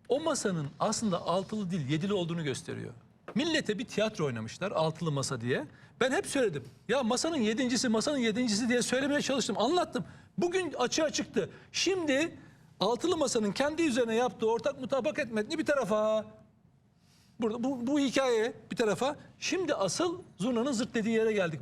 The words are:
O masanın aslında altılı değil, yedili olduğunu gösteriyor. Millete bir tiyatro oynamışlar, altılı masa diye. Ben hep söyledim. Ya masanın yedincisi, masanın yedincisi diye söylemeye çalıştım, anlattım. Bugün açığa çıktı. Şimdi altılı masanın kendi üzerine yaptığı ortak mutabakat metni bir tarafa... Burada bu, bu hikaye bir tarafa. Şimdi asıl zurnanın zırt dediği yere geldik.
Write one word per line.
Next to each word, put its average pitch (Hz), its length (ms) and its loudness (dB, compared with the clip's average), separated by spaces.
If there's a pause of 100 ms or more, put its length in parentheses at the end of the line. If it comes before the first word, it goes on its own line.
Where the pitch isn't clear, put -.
O 269 120 2
masanın 208 460 0 (140)
aslında 202 420 0
altılı 190 480 -2
değil, 156 180 -2
yedili 160 240 0
olduğunu 170 320 -2
gösteriyor. 113 480 -6 (420)
Millete 285 440 0
bir 247 60 -6
tiyatro 214 400 0
oynamışlar, 117 480 -4
altılı 160 400 0
masa 135 280 -2
diye. 139 240 0 (360)
Ben 254 120 4
hep 403 140 0
söyledim. 185 380 0 (240)
Ya 262 140 2
masanın 247 340 0
yedincisi, 233 520 2
masanın 226 300 2
yedincisi 226 500 0
diye 240 140 4
söylemeye 269 400 0
çalıştım, 254 360 -2
anlattım. 285 460 2 (340)
Bugün 349 340 0
açığa 277 380 0
çıktı. - 400 -2 (220)
Şimdi 320 640 0 (440)
altılı 247 360 2
masanın 226 360 0
kendi 302 300 0
üzerine 233 320 2
yaptığı 233 360 2
ortak 269 300 -2
mutabakat 262 520 -2
metni 220 260 -2
bir 311 80 -2
tarafa... 214 580 2 (1160)
Burada 226 240 -2
bu, 254 220 -2
bu 285 140 2
hikaye 247 520 2 (180)
bir 185 60 -10
tarafa. 233 400 2 (220)
Şimdi 330 360 -2
asıl 339 480 0 (160)
zurnanın 247 340 0
zırt 240 220 -2
dediği 226 200 0
yere 220 180 4
geldik. 170 300 0